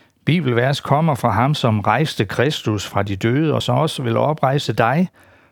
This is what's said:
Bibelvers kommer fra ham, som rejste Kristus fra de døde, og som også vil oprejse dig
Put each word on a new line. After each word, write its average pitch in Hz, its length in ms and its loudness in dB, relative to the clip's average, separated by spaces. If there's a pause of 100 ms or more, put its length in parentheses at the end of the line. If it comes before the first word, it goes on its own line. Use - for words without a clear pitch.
(260)
Bibelvers 135 560 0
kommer 151 340 2
fra 120 140 0
ham, 120 240 2
som 110 260 2
rejste 110 460 0
Kristus 113 640 -2
fra 101 160 -2
de 101 120 -4
døde, 131 380 0
og 113 100 0
som 123 140 0
også 151 260 -2
vil 117 140 -2
oprejse 135 560 0
dig 127 360 2 (420)